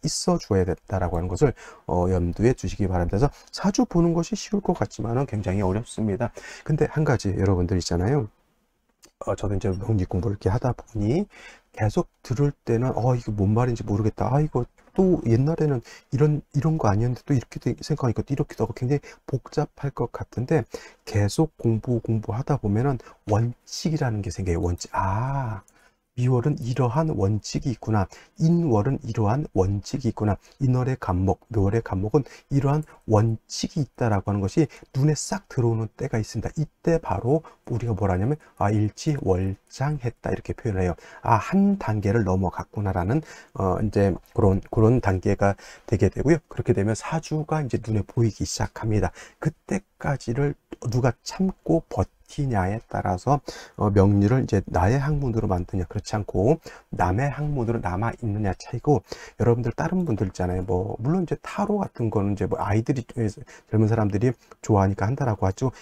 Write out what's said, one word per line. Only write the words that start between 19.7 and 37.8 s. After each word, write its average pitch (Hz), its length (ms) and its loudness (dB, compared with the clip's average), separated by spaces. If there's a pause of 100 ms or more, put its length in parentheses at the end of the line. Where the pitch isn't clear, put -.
것 - 180 -4
같은데 - 540 -2 (400)
계속 104 520 0
공부, 117 440 0
공부하다 113 580 -2
보면은 113 400 0 (320)
원칙이라는 120 920 -2
게 92 80 -6
생겨요. 87 300 -2
원칙. 87 320 -2
아, 113 680 -2 (520)
미월은 123 440 2
이러한 127 580 0
원칙이 104 540 0
있구나. 107 360 -2 (320)
인월은 143 640 2
이러한 113 520 0
원칙이 98 540 -2
있구나. 107 280 0 (220)
인월의 127 420 0
간목, 95 480 0
묘월의 101 320 2
간목은 107 440 0 (260)
이러한 143 340 0 (220)
원칙이 113 760 0
있다라고 107 500 0
하는 101 120 0
것이 143 240 2 (280)
눈에 147 200 4
싹 - 340 -6
들어오는 117 480 0
때가 123 220 -4
있습니다. 107 400 -4
이때 165 400 0
바로 117 440 -2 (280)
우리가 113 240 -2